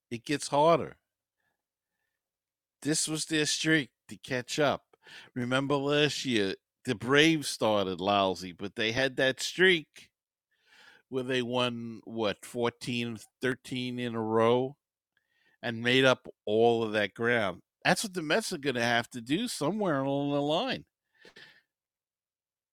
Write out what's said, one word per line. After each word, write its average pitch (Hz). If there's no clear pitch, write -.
It 117
gets 143
harder. 143
This 151
was 156
their 156
streak 156
to 104
catch -
up. 139
Remember 131
last 143
year, 104
the 127
Braves 143
started 98
lousy, 95
but 95
they 113
had 131
that 131
streak -
where 131
they 127
won, 117
what, 110
fourteen, 120
thirteen 127
in 120
a 113
row 117
and 117
made 127
up 127
all 113
of 107
that 104
ground. 117
That's 165
what 190
the 180
Mets 175
are 185
gonna 131
have 117
to 123
do 160
somewhere 175
along 139
the 143
line. 165